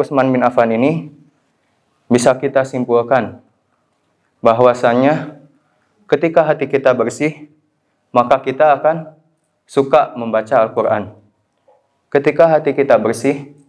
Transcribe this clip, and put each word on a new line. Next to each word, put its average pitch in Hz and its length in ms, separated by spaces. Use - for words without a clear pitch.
Utsman 135 320
bin 127 80
Affan 120 320
ini, 143 400
bisa 123 240
kita 135 320
simpulkan 120 720
bahwasanya 123 960
ketika 160 320
hati 151 240
kita 135 240
bersih, 123 560
maka 120 320
kita 139 320
akan 160 400
suka 139 560
membaca 113 400
Al-Quran. 110 560
Ketika 147 400
hati 151 240
kita 135 240
bersih, 117 560